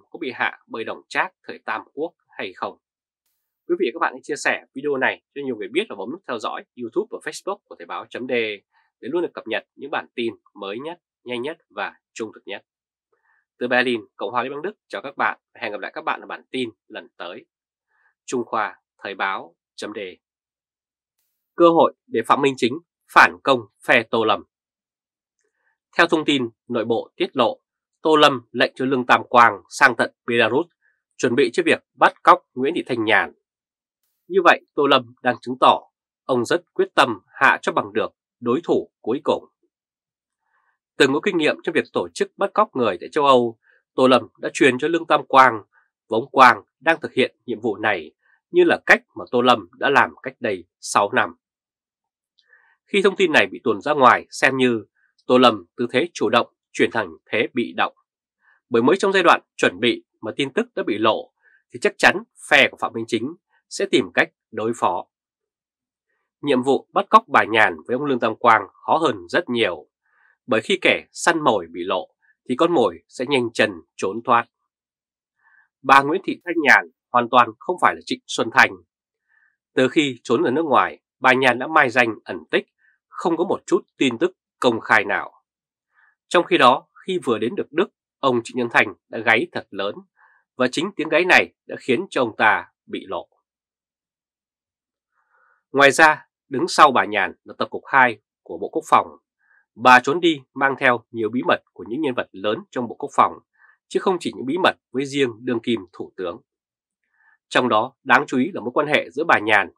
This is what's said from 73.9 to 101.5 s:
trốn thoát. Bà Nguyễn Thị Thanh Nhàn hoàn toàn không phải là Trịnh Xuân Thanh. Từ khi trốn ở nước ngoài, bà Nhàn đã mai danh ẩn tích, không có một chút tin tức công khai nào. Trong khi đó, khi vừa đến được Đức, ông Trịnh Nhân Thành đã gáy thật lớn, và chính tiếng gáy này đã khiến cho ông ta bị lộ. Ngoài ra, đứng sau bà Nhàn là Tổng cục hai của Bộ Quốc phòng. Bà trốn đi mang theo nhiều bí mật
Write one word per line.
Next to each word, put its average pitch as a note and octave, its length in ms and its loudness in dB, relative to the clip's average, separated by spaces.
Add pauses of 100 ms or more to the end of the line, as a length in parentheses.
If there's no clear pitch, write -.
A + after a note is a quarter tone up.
trốn G#2+ 280 -8
thoát. A#2 220 0 (1400)
Bà C3+ 200 6
Nguyễn C#3+ 240 -2
Thị - 200 -8
Thanh E3+ 180 -6
Nhàn G#2 280 4 (200)
hoàn A#2+ 180 0
toàn A#2+ 200 4 (100)
không F3+ 220 -6
phải F#2+ 140 2
là D#2+ 100 -16
Trịnh C3 220 -8
Xuân A#2 260 -4
Thanh. A#2 180 4 (1000)
Từ C3 140 2
khi C#3 360 -2
trốn B2+ 200 0
ở B2+ 80 -2
nước D#3 140 -2
ngoài, G2 340 0 (200)
bà B2+ 140 4
Nhàn B2+ 260 2
đã C3+ 80 -8
mai D3+ 220 2
danh A#2 340 0
ẩn G2 280 -12
tích, F3+ 140 -2 (420)
không E3 300 -4
có E3+ 60 -4
một D3 220 -4
chút F3+ 160 0 (160)
tin B2+ 200 0
tức F3 140 -2 (280)
công A#2 200 0
khai G#2+ 260 0
nào. F#2 260 -6 (960)
Trong F3 160 2
khi E3+ 140 0
đó, C#3 300 4 (180)
khi F3+ 180 -4
vừa A2+ 140 -2
đến A2 180 -4
được - 160 -8
Đức, E3+ 180 -2 (300)
ông B2 240 0
Trịnh - 140 -12
Nhân B2 140 -2
Thành A2+ 220 2 (160)
đã A2 100 -10
gáy A#2 320 0
thật - 180 -10
lớn, G2 260 -8 (640)
và B2+ 140 0
chính F3+ 240 -4
tiếng D3+ 140 -6
gáy D#3 160 2
này C3 280 4 (140)
đã - 120 -12
khiến C3 300 -2
cho C#3+ 120 -2
ông A2+ 160 -4
ta G2+ 280 2 (200)
bị - 220 -12
lộ. F2+ 200 -10 (2500)
Ngoài C#3 200 6
ra, D#3 360 4 (220)
đứng B2+ 180 -4
sau D#3 240 6
bà G#2 140 2
Nhàn G2 280 -2 (100)
là G2+ 140 -20
Tổng - 120 -6
cục - 160 -12
hai B2+ 340 2 (240)
của F2 140 -14
Bộ F#2 120 -10
Quốc D#3+ 200 -6
phòng. G2+ 180 2 (680)
Bà B2+ 240 6
trốn C#3 200 -2
đi E3 220 0 (120)
mang C3+ 260 -2
theo B2+ 320 2
nhiều A2+ 180 -4
bí B2 180 -4
mật - 160 0 (100)